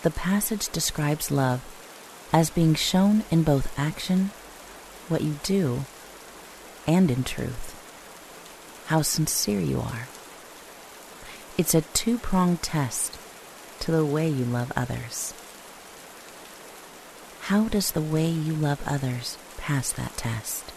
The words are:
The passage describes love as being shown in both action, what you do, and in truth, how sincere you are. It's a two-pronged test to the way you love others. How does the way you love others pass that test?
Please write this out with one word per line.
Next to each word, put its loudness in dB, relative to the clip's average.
The 6
passage 0
describes 0
love 2
as 6
being 6
shown 6
in 6
both 4
action, 2
what 2
you 0
do, 2
and 6
in 2
truth, -4
how 4
sincere 0
you 0
are. -6
It's 4
a 8
two-pronged 2
test -2
to -2
the 4
way 2
you 0
love -2
others. -4
How 4
does 0
the 0
way 2
you 0
love 0
others -2
pass -2
that -6
test? -6